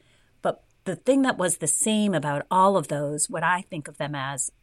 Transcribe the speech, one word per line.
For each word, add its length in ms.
But 220
the 100
thing 280
that 140
was 200
the 100
same 480
about 340
all 280
of 100
those, 420
what 140
I 180
think 260
of 100
them 180
as 360